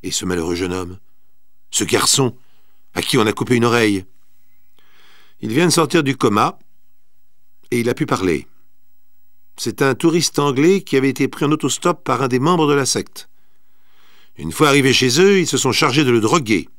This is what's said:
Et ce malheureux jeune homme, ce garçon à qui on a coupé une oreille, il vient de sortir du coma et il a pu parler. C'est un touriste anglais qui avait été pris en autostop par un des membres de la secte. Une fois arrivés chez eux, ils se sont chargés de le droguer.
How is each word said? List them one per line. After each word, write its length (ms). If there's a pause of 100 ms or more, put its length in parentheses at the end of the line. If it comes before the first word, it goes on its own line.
Et 80
ce 140
malheureux 320
jeune 160
homme, 260 (720)
ce 140
garçon 520 (580)
à 80
qui 160
on 80
a 60
coupé 220
une 100
oreille, 400 (1400)
il 120
vient 140
de 60
sortir 300
du 140
coma 420 (1120)
et 80
il 100
a 60
pu 100
parler. 440 (1080)
C'est 260
un 120
touriste 460
anglais 420
qui 140
avait 140
été 180
pris 160
en 80
autostop 500
par 200
un 60
des 120
membres 260
de 80
la 120
secte. 420 (1080)
Une 140
fois 180
arrivés 240
chez 280
eux, 180
ils 80
se 120
sont 140
chargés 320
de 60
le 100
droguer. 480 (100)